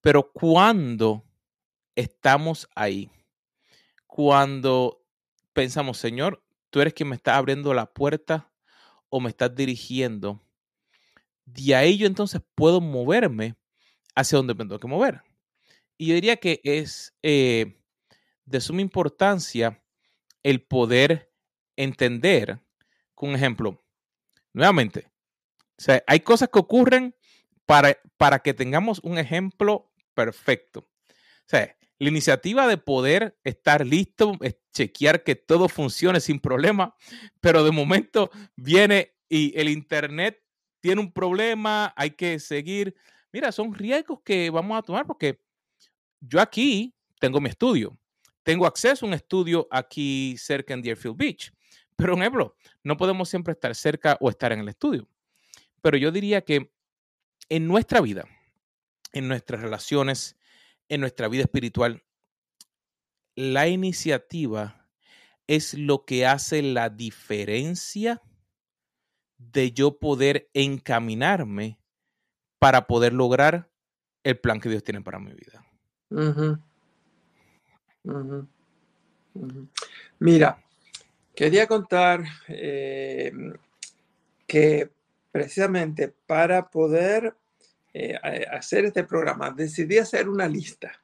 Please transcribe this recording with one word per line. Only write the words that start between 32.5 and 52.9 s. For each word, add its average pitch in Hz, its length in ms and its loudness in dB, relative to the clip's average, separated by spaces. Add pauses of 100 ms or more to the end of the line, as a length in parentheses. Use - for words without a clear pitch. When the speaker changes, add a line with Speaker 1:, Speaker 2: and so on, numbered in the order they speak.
Speaker 1:
de 208 120 2
poder 143 680 0
estar 147 420 2
listo, 190 540 0
es - 160 -6 (160)
chequear 147 500 0
que 143 140 -2
todo 175 320 2
funcione 170 520 0
sin 143 200 -4
problema, 175 540 0 (460)
pero 160 240 6
de 156 80 4
momento 175 580 0 (260)
viene 190 580 4 (140)
y 151 300 0
el 151 100 0
internet 151 720 -4 (380)
tiene 190 200 0
un 190 120 -6
problema, 214 840 -2
hay 147 160 -4
que 170 260 -6
seguir. 185 560 -6 (380)
Mira, 240 200 -4
son 214 220 -8
riesgos 254 500 -6
que 175 260 -2
vamos 185 280 -4
a 220 40 -8
tomar 214 240 -6
porque 143 340 -6 (800)
yo 139 200 0
aquí 226 540 0 (240)
tengo 135 220 0
mi 139 80 -4
estudio, 131 500 -2 (440)
tengo 170 240 0
acceso 247 380 0
a 214 40 -4
un 185 60 -2
estudio 170 560 -2
aquí 135 680 -4
cerca 139 360 -6
en 127 80 -10
Deerfield 117 340 -8
Beach, - 360 -6 (440)
pero, 175 180 0
por 180 80 -2
ejemplo, 226 340 -2 (260)
no 147 140 -2